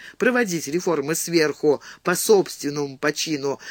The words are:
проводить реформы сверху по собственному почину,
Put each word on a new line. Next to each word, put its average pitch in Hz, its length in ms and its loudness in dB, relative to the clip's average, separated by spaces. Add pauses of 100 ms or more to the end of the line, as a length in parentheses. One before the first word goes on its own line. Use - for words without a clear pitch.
(180)
проводить 214 500 0
реформы 156 460 -2
сверху 151 680 2 (220)
по 180 120 0
собственному 143 840 0
почину, 143 640 -2 (100)